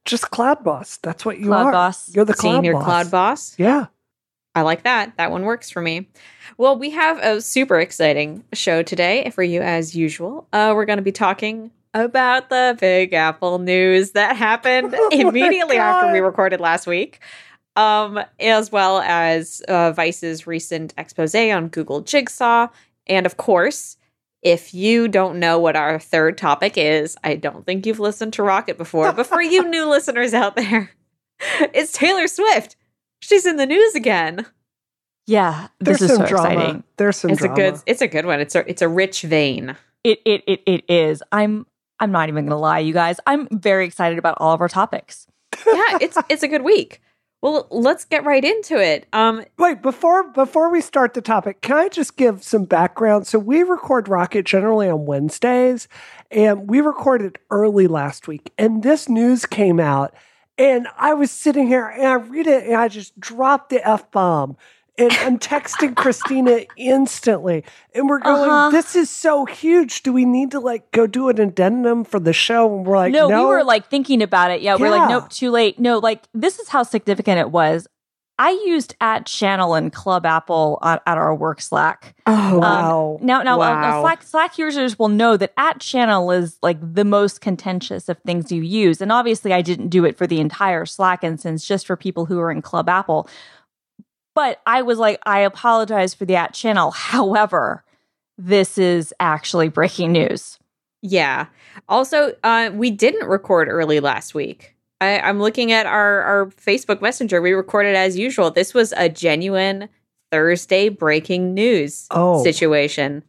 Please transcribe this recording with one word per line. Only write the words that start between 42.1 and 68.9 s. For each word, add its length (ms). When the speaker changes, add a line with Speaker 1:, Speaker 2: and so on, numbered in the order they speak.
Speaker 2:
not 160
even 180
gonna 140
lie, 200
you 140
guys. 320
I'm 240
very 360
excited 340
about 200
all 140
of 60
our 80
topics. 580
Speaker 3:
Yeah, 360
it's, 220
Speaker 1:
<laughs> 60
Speaker 3:
it's 140
a 60
good 140
week. 380
Well, 300
let's 340
get 200
right 180
into 340
it. 360
Um, 320
Speaker 1:
Wait, 240
before, 480
before 400
we 120
start 320
the 80
topic, 400
can 160
I 120
just 280
give 260
some 220
background? 640
So 120
we 240
record 460
Rocket 360
generally 440
on 160
Wednesdays, 800
and 380
we 120
recorded 580
early 380
last 400
week, 300
and 260
this 260
news 360
came 340
out, 340
and 300
I 160
was 180
sitting 360
here, 200
and 200
I 80
read 320
it, 180
and 100
I 140
just 300
dropped 500
the 180
F-bomb. 720
And 160
I'm 280
texting 560
Speaker 2:
<laughs> 20
Speaker 1:
Christina 680
instantly. 840
And 120
we're 120
going, 280
Speaker 2:
Uh-huh. 220
Speaker 1:
"This 260